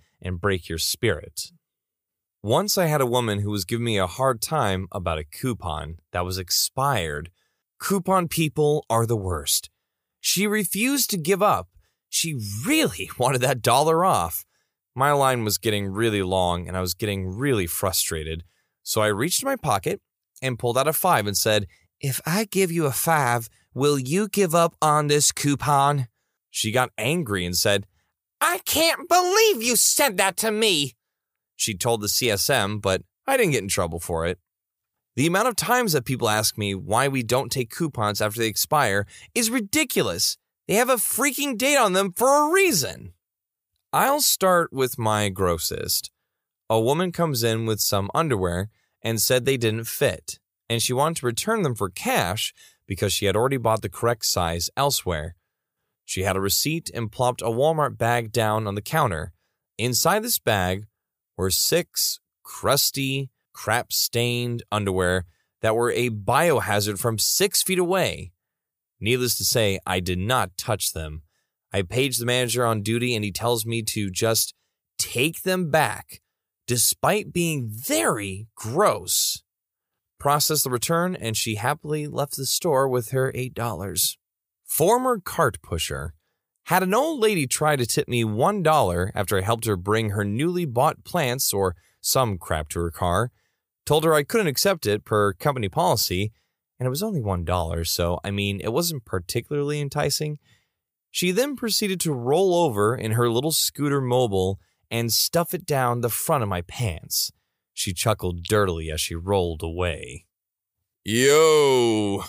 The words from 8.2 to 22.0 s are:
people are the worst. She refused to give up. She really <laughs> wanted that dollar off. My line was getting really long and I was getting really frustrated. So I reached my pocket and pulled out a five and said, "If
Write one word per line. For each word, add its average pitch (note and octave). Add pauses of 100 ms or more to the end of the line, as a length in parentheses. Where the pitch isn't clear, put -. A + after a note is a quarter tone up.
people D3+
are A2+
the A2+
worst. F2+ (520)
She G3+
refused G#3+
to G3+
give F3
up. A#2+ (420)
She D#3 (260)
really A#3+
<laughs> -
wanted B2+
that B2+
dollar D#3
off. G2 (500)
My C#3
line C3
was G#2
getting G2+
really G#2
long F2+
and F2+
I F#2
was F2+
getting G2
really G#2+
frustrated. D#2+ (380)
So -
I G#2+
reached G#2+
my C4+
pocket C3+ (420)
and C3
pulled A#2+
out C3+
a D#3+
five C3+
and G2+
said, G#2+ (320)
"If C#3